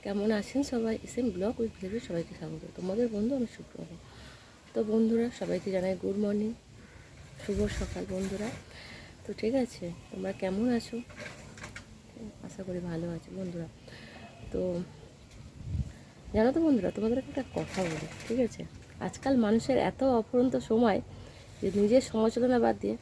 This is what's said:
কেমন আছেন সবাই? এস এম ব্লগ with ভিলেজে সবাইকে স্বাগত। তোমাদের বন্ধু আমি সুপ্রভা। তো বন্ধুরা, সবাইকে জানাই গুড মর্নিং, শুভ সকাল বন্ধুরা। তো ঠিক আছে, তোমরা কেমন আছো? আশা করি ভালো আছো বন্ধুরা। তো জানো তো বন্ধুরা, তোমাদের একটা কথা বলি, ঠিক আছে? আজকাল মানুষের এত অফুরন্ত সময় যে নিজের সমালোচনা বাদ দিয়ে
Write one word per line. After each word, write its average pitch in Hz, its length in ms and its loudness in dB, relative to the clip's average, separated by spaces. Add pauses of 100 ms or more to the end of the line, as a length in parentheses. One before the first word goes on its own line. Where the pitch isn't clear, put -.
কেমন 202 260 0 (100)
আছেন 254 220 0 (100)
সবাই? 226 240 0 (100)
এস - 120 -10
এম 247 180 2
ব্লগ 196 240 0
with 226 160 0
ভিলেজে 190 320 -4
সবাইকে 170 320 -4
স্বাগত। 160 240 -8 (140)
তোমাদের 190 280 2 (100)
বন্ধু 214 240 2
আমি 233 160 0
সুপ্রভা। - 400 -12 (800)
তো 226 60 0 (120)
বন্ধুরা, 226 340 4 (140)
সবাইকে 180 360 -2
জানাই 185 180 2 (100)
গুড 196 200 0
মর্নিং, 208 280 2 (920)
শুভ 196 180 -2 (200)
সকাল 185 240 -4 (100)
বন্ধুরা। 190 360 -4 (760)
তো - 60 -12 (100)
ঠিক 220 140 0 (100)
আছে, 226 220 -6 (260)
তোমরা 190 200 -4 (100)
কেমন 190 240 0 (120)
আছো? 226 180 -4 (1500)
আশা 180 200 -12
করি 180 120 -4 (120)
ভালো 165 140 -2 (100)
আছো - 140 -12 (100)
বন্ধুরা। 175 280 -6 (840)
তো - 100 0 (1700)
জানো 220 200 6
তো 330 100 4
বন্ধুরা, 226 320 4
তোমাদের 220 260 2
একটা 285 180 -4 (160)
কথা 165 220 -4 (100)
বলি, 156 180 -6 (200)
ঠিক 233 180 0
আছে? - 160 -6 (440)
আজকাল 262 280 0 (120)
মানুষের 233 320 4 (120)
এত - 120 -4 (180)
অফুরন্ত 247 340 4 (160)
সময় 226 300 6 (600)
যে - 60 0 (140)
নিজের 233 300 8
সমালোচনা 233 540 4
বাদ 226 160 6
দিয়ে 208 200 0